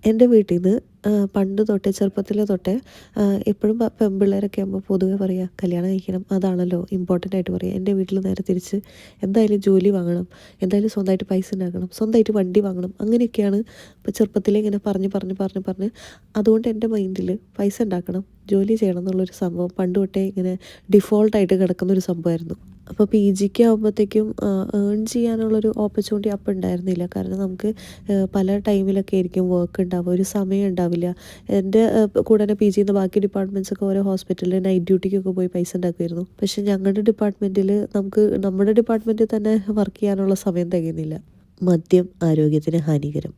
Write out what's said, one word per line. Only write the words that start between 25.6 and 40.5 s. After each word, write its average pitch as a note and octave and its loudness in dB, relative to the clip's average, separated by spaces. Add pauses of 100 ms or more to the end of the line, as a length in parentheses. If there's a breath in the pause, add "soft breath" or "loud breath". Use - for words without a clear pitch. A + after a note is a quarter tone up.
ഓപ്പർച്യൂണിറ്റി G#3 -2
അപ്പോൾ G3+ -6
ഉണ്ടായിരുന്നില്ല. F3+ -4
കാരണം F#3+ -6
നമുക്ക്, G3 -4 (280 loud breath)
ആ, G3 0 (100)
പല G3 0
ടൈമിലൊക്കെ G3 0
ആയിരിക്കും F#3 0
വർക്ക് F3 0
ഉണ്ടാവുക, F3+ -2
ഒരു F#3 2
സമയം G3 -2
ഉണ്ടാവില്ല. F3 -2 (340 loud breath)
എൻ്റെ, G3+ 4
ആ, A3 2
കൂടെ G#3+ 4
തന്നെ G#3 0
പി G#3 4
ജിന്ന് G3+ 2
ബാക്കി G3 0
ഡിപ്പാർട്ട്മെൻറ്റ്സൊക്കെ G3 -4
ഓരോ G3 0
ഹോസ്പിറ്റലിൽ F#3+ -2
നൈറ്റ് F#3 0
ഡ്യൂട്ടിക്കൊക്കെ F#3+ 0
പോയി F3+ -2
പൈസ F3 -4
ഉണ്ടാക്കുമായിരുന്നു. F3 -4 (140)
പക്ഷേ G3+ -4
ഞങ്ങളുടെ G3 0
ഡിപ്പാർട്ട്മെൻറ്റിൽ G3+ 0
നമുക്ക്, G3 0
നമ്മുടെ G3 2
ഡിപ്പാർട്ട്മെൻറ്റിൽ A3+ 2
തന്നെ G#3+ 0
വർക്ക് G#3 -2
ചെയ്യാനുള്ള G3 0
സമയം F3 -2